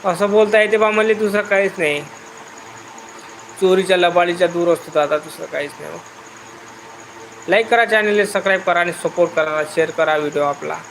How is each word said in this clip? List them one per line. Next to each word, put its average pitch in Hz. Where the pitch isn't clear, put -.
असं 196
बोलता 214
येते 214
बा 214
मला, 214
दुसरं 208
काहीच 196
नाही. 147
चोरीच्या 185
लबाडीच्या 175
दूर 170
असतो 160
दादा, 151
दुसरं 156
काहीच 147
नाही 151
हो. -
लाईक 220
करा, 233
चॅनलला 208
सबस्क्राईब 190
करा 175
आणि 175
सपोर्ट 170
करा, 156
शेअर 160
करा 156
व्हिडिओ 147
आपला. 151